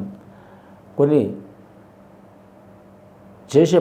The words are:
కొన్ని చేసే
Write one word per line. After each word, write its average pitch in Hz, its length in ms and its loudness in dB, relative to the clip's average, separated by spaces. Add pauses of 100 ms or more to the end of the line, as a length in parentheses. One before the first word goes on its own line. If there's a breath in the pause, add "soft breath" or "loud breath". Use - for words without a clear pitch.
(960 loud breath)
కొన్ని 143 260 2 (2250)
చేసే 160 280 4